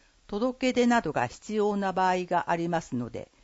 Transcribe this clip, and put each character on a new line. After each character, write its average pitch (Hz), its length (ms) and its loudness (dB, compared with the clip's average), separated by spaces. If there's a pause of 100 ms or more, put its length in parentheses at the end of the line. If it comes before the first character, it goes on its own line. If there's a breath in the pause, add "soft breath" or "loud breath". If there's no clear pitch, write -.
(280 soft breath)
届 254 440 -2
け - 20 0
出 240 140 4
な 240 140 4
ど 160 100 -2
が 123 160 0
必 - 280 -10
要 208 200 2
な 196 160 -2
場 185 160 2
合 185 120 2
が 180 300 -2
あ 175 60 0
り 170 140 -2
ま 170 100 0
す - 160 -6
の 120 140 -4
で、 - 200 -12 (140 soft breath)